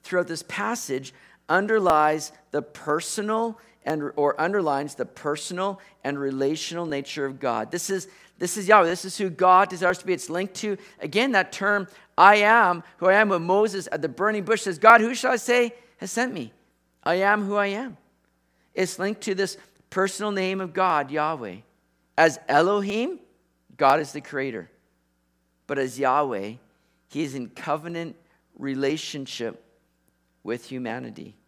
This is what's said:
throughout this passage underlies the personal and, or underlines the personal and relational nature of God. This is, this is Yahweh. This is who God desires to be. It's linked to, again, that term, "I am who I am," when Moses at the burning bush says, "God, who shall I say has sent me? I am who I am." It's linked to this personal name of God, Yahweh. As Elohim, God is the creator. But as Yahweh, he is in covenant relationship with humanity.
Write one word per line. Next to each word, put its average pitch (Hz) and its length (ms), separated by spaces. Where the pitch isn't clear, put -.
throughout 180 240
this 165 140
passage 202 720
underlies 165 840
the 147 140
personal 214 960
and, 147 300
or 143 260
underlines 156 540
the 120 100
personal 180 760
and 143 140
relational 143 720
nature 139 360
of 135 160
God. 113 300
This 175 220
is, 190 160
this 175 180
is 190 100
Yahweh. 202 200
This 180 180
is 190 120
who 196 120
God 185 400
desires 180 300
to - 80
be. 185 60
It's - 160
linked 185 260
to, 208 220
again, 214 340
that - 180
term, 196 360
"I 202 200
am 208 460
who 175 100
I 185 80
am," 214 140
when 175 140
Moses 190 480
at 156 100
the 156 80
burning 202 340
bush 214 200
says, 175 160
"God, 220 220
who 233 120
shall 254 200
I - 20
say 240 400
has 190 140
sent 247 220
me? 123 180
I 170 120
am 202 300
who 202 100
I 202 120
am." 202 300
It's 180 240
linked 208 240
to 196 140
this 190 220
personal 196 400
name 190 300
of 175 120
God, 160 380
Yahweh. 147 460
As 160 300
Elohim, 202 720
God 143 220
is 147 140
the 151 80
creator. 131 480
But 139 100
as 131 220
Yahweh, 127 540
he 147 140
is 139 120
in 123 140
covenant 165 680
relationship 139 1040
with 120 220
humanity. 120 720